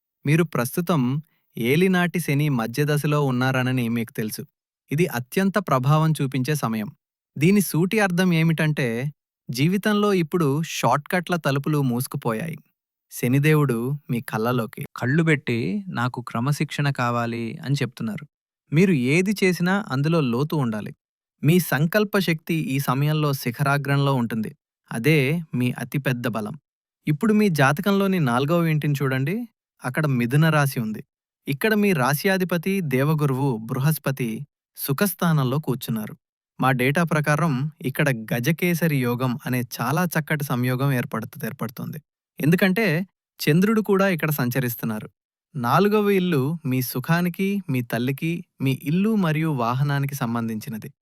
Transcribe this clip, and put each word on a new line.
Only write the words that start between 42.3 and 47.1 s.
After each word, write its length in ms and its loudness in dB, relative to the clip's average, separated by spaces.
ఎందుకంటే 480 2
చంద్రుడు 400 4
కూడా 280 2
ఇక్కడ 220 0
సంచరిస్తున్నారు. 800 -2
నాలుగవ 560 2
ఇల్లు 560 2
మీ 160 0
సుఖానికి, 880 -2